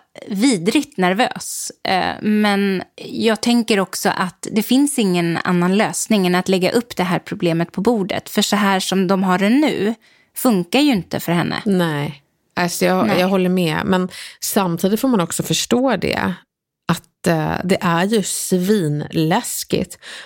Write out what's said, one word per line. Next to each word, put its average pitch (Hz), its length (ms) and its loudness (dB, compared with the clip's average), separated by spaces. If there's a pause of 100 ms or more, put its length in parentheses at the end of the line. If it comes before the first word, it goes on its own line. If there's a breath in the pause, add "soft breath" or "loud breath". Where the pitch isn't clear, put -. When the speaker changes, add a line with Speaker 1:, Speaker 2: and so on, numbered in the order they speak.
(280)
Speaker 1:
vidrigt 214 680 0
nervös. - 760 -2 (160)
Eh, 175 340 0
men 202 600 2 (140)
jag 220 440 -2
tänker 233 400 2
också - 280 -4
att - 440 -4
det 208 100 2
finns 277 360 2
ingen 175 460 2
annan 180 320 2
lösning 196 500 0
än 180 80 2
att 180 140 0
lägga 185 220 2
upp - 260 -2
det 185 80 0
här 175 140 0
problemet 170 540 -2
på - 80 -4
bordet. 202 480 0
För - 140 0
så 202 140 0
här 196 240 2
som 190 260 0
de 190 160 2
har 185 160 2
det 196 100 2
nu 233 460 2 (420 soft breath)
funkar 220 440 2
ju 294 120 4
inte - 280 -2
för - 120 -2
henne. - 320 0
Speaker 2:
Nej. 160 580 0 (340)
Alltså 180 280 -2
jag, 185 220 2
Speaker 1:
Nej. 185 140 2
Speaker 2:
jag 185 80 2
håller 185 220 2
med. 170 340 0
Men 185 240 0 (320 loud breath)
samtidigt 190 600 0
får 269 80 0
man 233 120 2
också 165 220 -4
förstå 240 540 0
det. - 380 -2 (540)
Att, - 380 -6
eh, 160 280 0 (100)
det 185 160 2
är 170 240 0
ju 208 180 0
svinläskigt. 180 1800 -2 (280 loud breath)